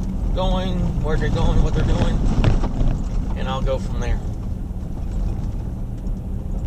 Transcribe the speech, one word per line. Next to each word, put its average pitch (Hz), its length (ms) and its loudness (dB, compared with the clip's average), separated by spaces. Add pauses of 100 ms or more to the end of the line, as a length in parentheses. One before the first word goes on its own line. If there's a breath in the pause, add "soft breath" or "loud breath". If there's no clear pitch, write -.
(340)
going, 185 460 0 (240)
where 160 140 0
they're - 120 2
going, - 320 4
what - 120 4
they're - 100 2
doing, - 340 4 (1300)
and 175 60 -2
I'll 180 80 -2
go - 180 2
from - 220 -2
there. - 180 0 (2500)